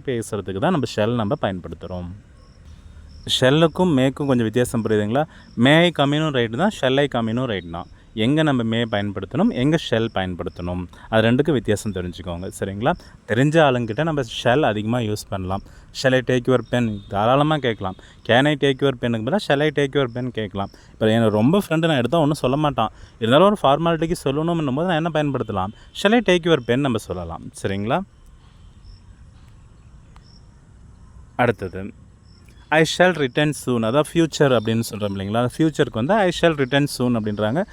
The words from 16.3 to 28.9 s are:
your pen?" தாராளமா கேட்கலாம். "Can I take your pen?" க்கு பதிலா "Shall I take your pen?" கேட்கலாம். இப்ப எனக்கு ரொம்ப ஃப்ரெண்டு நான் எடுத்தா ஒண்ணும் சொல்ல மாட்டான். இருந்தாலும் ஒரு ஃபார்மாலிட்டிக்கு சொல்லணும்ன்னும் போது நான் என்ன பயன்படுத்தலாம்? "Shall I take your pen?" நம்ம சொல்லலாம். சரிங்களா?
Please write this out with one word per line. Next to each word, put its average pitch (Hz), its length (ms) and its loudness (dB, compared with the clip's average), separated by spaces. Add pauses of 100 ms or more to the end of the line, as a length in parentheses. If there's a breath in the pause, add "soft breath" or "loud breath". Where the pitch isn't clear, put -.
your 127 140 4 (100)
pen?" 117 280 -2 (100)
தாராளமா 131 480 2
கேட்கலாம். 104 380 -4 (320 loud breath)
"Can 123 200 6
I 151 140 2
take 139 200 2
your 139 200 2
pen?" 117 220 -2
க்கு 120 80 -4
பதிலா 185 60 0 (120)
"Shall 143 120 2
I 151 140 2
take 143 220 -2
your 135 180 0
pen?" 123 140 -4
கேட்கலாம். 98 420 -6 (220 loud breath)
இப்ப 110 180 0
எனக்கு 113 200 4
ரொம்ப 123 380 4
ஃப்ரெண்டு 165 180 0
நான் 160 100 2
எடுத்தா 120 220 0
ஒண்ணும் 151 160 2
சொல்ல 131 220 0
மாட்டான். 135 340 -2 (280 soft breath)
இருந்தாலும் 135 280 4
ஒரு 208 160 2
ஃபார்மாலிட்டிக்கு 160 520 2 (100)
சொல்லணும்ன்னும் 151 500 -2
போது 170 140 -2
நான் 165 160 0
என்ன 170 100 -2
பயன்படுத்தலாம்? 120 580 -2 (300 soft breath)
"Shall 202 100 4
I 247 140 4
take 180 200 2
your 156 200 4
pen?" 120 100 2
நம்ம 131 220 0
சொல்லலாம். 85 440 -8 (200)
சரிங்களா? 107 380 -2 (3250)